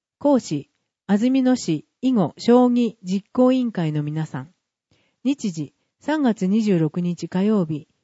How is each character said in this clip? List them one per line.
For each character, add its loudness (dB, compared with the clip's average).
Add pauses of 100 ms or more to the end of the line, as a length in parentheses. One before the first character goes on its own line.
(180)
講 2
師、 -8 (360)
安 2
曇 2
野 2
市 -4 (140)
囲 -2
碁 0
将 4
棋 0
実 -6
行 4
委 0
員 -2
会 -2
の -2
皆 -6
さ -10
ん。 -16 (720)
日 -4
時、 -8 (260)
三 -2
月 0
二 2
十 2
六 0
日 -4
火 -2
曜 2
日、 -8 (160)